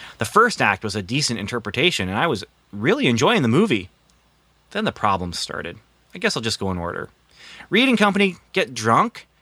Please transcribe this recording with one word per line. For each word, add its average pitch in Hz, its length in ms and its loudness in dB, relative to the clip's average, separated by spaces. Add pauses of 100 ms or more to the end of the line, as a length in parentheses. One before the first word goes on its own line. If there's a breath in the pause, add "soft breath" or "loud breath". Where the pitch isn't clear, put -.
(180 loud breath)
The 117 80 -2
first 220 340 2
act 104 240 2
was 98 120 -4
a 110 40 -4
decent 120 380 -2
interpretation, 107 720 -2
and 101 80 -2
I 156 80 0
was 117 180 -2 (260)
really 170 360 0
enjoying 147 360 2
the 117 60 2
movie. 123 400 2 (840)
Then 214 120 -4
the - 80 -2
problems 90 460 -2
started. 87 400 -8 (360)
I - 40 -14
guess 208 180 -2
I'll 123 60 -4
just 113 180 -2
go 95 120 -2
in 90 40 -4
order. 85 320 -6 (640 loud breath)
Reed 247 180 4
and 240 80 4
company 196 400 2 (160)
get 131 220 -2
drunk, 117 520 2 (160)